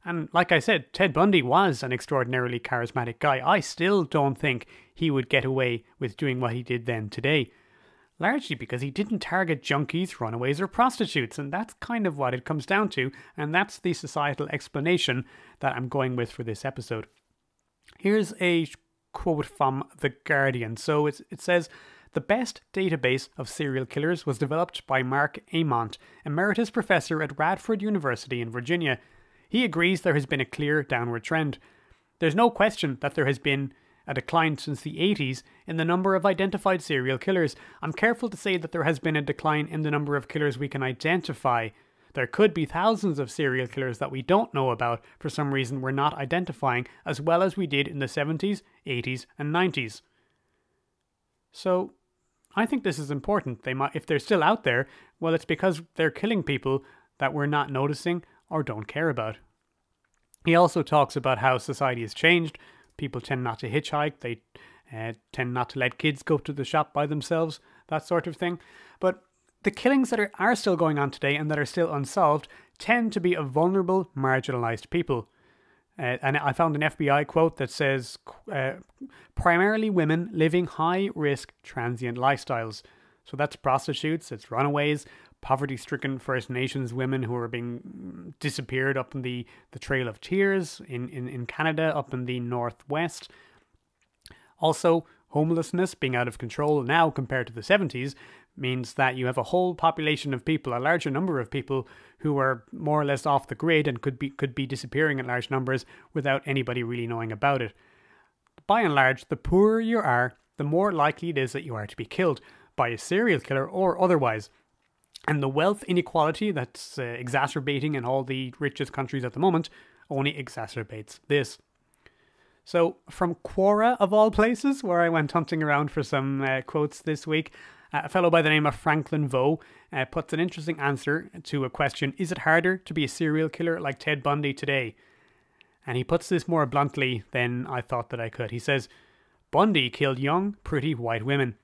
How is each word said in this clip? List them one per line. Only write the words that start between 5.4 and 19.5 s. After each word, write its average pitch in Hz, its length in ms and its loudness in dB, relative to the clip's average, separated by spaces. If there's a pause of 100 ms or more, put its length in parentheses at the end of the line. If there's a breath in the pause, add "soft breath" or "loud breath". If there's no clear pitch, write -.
away 127 380 0 (160 soft breath)
with 117 180 -6
doing 131 220 -2
what 117 140 0
he 123 100 -6
did 120 240 -4
then 110 240 -4
today. 135 400 0 (680 soft breath)
Largely 214 380 -2
because 123 260 -6
he 139 80 -4
didn't 202 300 -2
target 170 420 0
junkies, 156 580 -2
runaways, 123 400 -2
or 196 80 0
prostitutes, 220 680 0
and 143 160 -6
that's 214 220 -6
kind 233 320 -4
of 147 100 -2
what 127 160 0
it 123 120 -6
comes 156 200 -4
down 202 240 2
to, 131 220 -2 (260 loud breath)
and 151 160 -4
that's 196 240 0
the 175 160 -2
societal 143 580 -4
explanation 147 720 0 (360 loud breath)
that 139 160 -2
I'm 123 120 -4
going 131 280 0
with 120 160 -2
for 123 120 -12
this 113 220 -8
episode. 117 400 -6 (960)
Here's 202 420 2
a 170 240 4 (480)
quote 151 320 -2
from 135 380 0 (160)